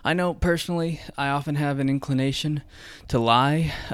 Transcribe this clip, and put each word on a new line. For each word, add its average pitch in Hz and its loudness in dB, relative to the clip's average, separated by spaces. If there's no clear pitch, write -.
I 156 0
know 180 0
personally 170 0
I 139 0
often 143 -2
have 143 0
an 135 0
inclination 139 -2
to 131 2
lie, 139 4